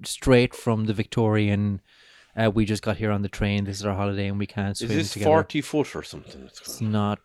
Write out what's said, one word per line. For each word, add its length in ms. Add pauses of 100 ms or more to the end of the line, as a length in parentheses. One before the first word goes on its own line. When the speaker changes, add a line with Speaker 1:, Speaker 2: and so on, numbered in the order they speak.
Speaker 1:
straight 500
from 320
the 80
Victorian, 880 (560)
uh, 180
"We 120
just 180
got 140
here 140
on 100
the 80
train, 340
this 140
is 80
our 100
holiday, 320
and 100
we 80
can't 260
Speaker 2:
Is 80
Speaker 1:
swim 100
Speaker 2:
this 240
Speaker 1:
together." 180
Speaker 2:
forty 300
foot 340
or 80
something? 400
It's 160
Speaker 1:
It's 200
Speaker 2:
called? 120
Speaker 1:
not 340